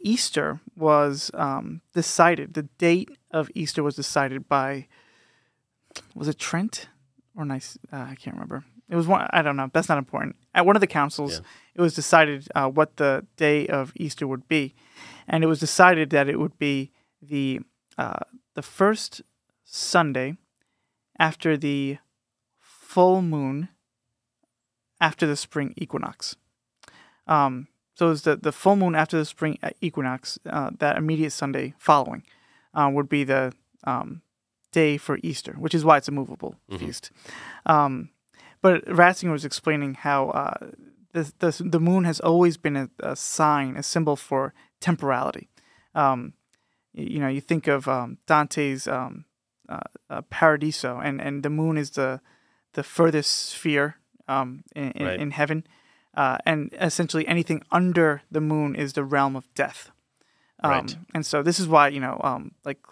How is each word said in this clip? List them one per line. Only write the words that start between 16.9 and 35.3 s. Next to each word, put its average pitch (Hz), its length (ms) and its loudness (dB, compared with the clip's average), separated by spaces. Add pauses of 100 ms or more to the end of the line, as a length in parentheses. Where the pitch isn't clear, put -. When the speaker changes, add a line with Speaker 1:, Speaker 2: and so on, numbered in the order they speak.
Speaker 1:
the, 139 380 -4 (360)
uh, 117 220 -6 (360)
the 147 80 -10
first - 600 -2 (420)
Sunday 147 720 -2 (800)
after 160 380 2
the 139 420 -4 (600)
full 185 640 2
moon 151 460 -2 (1300)
after 160 260 2
the 147 100 0
spring - 400 -6
equinox. - 600 -10 (920)
Um, 139 420 0 (260)
so 170 120 2
it 165 40 6
was 151 120 -2
the, 151 140 2
the 147 160 -4
full 202 240 4
moon 180 180 2
after 156 220 0
the 156 80 2
spring 151 400 -6
e-, - 60 -4 (100)
equinox, 135 580 -6 (100)
uh, 151 300 -4
that 147 180 0
immediate 156 340 0
Sunday 135 480 -6
following, - 440 2 (520)
uh, 147 180 2
would 143 160 -2
be 143 160 0
the, 131 280 0 (320)
um, 131 380 -6 (500)
day 151 240 4
for 143 260 -6
Easter, - 300 -8